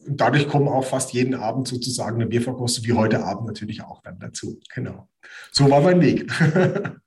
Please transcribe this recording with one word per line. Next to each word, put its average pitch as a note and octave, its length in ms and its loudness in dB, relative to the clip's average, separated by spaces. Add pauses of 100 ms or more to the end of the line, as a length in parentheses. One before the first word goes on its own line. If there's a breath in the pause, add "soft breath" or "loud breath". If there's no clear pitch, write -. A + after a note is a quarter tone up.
dadurch C#3 400 2
kommen C#3 200 2
auch B2+ 160 0
fast - 300 -4
jeden B2 220 0
Abend A#2+ 320 -4
sozusagen A#2 480 -6
eine A#2 100 0
Bierverkostung, A#2+ 600 -4
wie A#2+ 80 0
heute A2+ 300 0
Abend G2 220 -6
natürlich G#2 380 -10
auch - 180 -20
dann F2+ 160 -18
dazu. - 420 -12 (140)
Genau. A#2+ 340 -10 (440 loud breath)
So C#3 180 6
war C#3+ 120 8
mein F3+ 200 6
Weg. - 300 2
<laughs> - 760 0